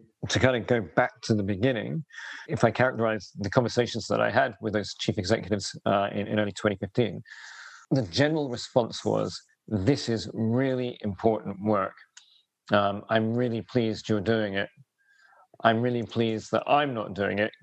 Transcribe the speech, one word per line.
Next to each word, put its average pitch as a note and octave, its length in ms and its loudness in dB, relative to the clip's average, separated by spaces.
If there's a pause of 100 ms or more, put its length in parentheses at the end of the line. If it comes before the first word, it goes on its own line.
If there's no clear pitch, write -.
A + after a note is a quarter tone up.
(280)
to - 120 0
kind B2+ 160 4
of G2+ 100 -4
go A#2+ 140 2 (160)
back B2 160 2 (100)
to A#2 120 2
the G#2 80 2
beginning, A#2 640 -2 (440)
if - 160 -2
I A2+ 60 6
characterize A2+ 680 0
the G2+ 120 -4
conversations A#2 580 0
that A2+ 120 0
I A2+ 100 2
had A#2+ 300 0
with A2 120 -4
those G2+ 260 -2
chief - 200 -2
executives, G2+ 680 -2
uh, G2+ 260 2
in, G#2 140 -4
in A2 120 -2
early G#2 140 0
twenty G#2 240 -2
fifteen, G#2+ 460 -2 (680)
the C3+ 120 2
general D3 460 0
response A#2 560 -2
was, G#2+ 360 -2 (280)
"This G#2+ 400 0
is A2 240 -2
really B2 720 -2
important G2+ 600 0
work. G#2 300 2 (760)
Um, G2+ 360 2
I'm A2 260 2
really A#2 280 0
pleased A2 460 -2
you're G#2+ 120 2
doing G#2+ 340 0
it. G2 140 -2 (920)
I'm A2+ 180 6
really A#2+ 220 0
pleased A2 480 -2
that A2 160 2
I'm C#3+ 280 2
not G2+ 200 -6
doing G2 240 0
it, G#2+ 140 0 (100)